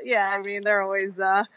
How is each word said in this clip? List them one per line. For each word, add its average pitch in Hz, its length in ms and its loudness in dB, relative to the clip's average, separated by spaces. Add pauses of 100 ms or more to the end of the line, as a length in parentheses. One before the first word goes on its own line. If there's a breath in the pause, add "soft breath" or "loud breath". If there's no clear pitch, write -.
yeah, 220 220 2
I 196 160 -2
mean, 202 200 -6
they're 202 200 2
always, 196 380 -2
uh, 190 240 2 (120 loud breath)